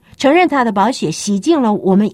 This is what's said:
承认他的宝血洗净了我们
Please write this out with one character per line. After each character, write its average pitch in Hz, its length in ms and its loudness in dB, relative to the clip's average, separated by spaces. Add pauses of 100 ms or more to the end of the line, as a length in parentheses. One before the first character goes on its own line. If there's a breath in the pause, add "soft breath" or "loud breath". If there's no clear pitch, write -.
(160 soft breath)
承 269 160 2
认 349 160 4
他 277 160 -2
的 226 80 -2
宝 196 180 0
血 202 200 -4
洗 202 280 -4
净 294 240 0
了 220 100 0
我 190 220 0
们 202 200 2